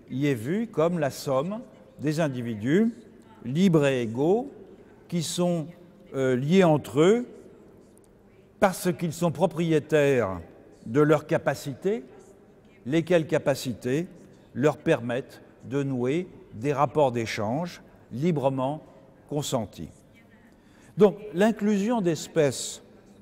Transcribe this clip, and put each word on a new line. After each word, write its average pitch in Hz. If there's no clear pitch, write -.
y 135
est 139
vue 165
comme 170
la 139
somme 151
des 151
individus 131
libres 156
et 131
égaux 160
qui 170
sont, 175
euh, 131
liés 165
entre 147
eux 226
parce 185
qu'ils 165
sont 170
propriétaires 147
de 120
leurs 147
capacités, 160
lesquelles 160
capacités 139
leur 135
permettent 123
de 135
nouer 135
des 123
rapports 135
d'échange 120
librement 135
consentis. 123
Donc 190
l'inclusion 208
d'espèces 156